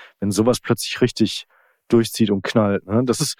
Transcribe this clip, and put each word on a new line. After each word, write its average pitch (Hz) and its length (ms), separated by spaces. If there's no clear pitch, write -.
wenn 101 120
sowas 110 280
plötzlich - 420
richtig - 460
durchzieht 113 420
und 98 120
knallt, 101 440
ne? 110 160
Das 123 160
ist, 151 200